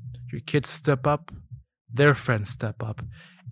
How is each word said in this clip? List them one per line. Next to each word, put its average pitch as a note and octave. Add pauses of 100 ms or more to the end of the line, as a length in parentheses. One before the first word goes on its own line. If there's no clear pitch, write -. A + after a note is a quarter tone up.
(320)
Your -
kids -
step C#3
up, D3 (580)
their C#3
friends G#2+
step -
up, A2 (500)